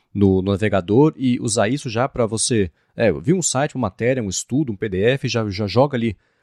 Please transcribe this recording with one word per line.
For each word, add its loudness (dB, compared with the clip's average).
no, 4
no 0
navegador 2
e 0
usar 0
isso -4
já -2
pra -2
você, 0
é, 2
viu 0
um -2
site, -2
uma -2
matéria, -2
um -4
estudo, -4
um -6
P -6
D -2
F, 2
já, -2
já -4
joga 2
ali -2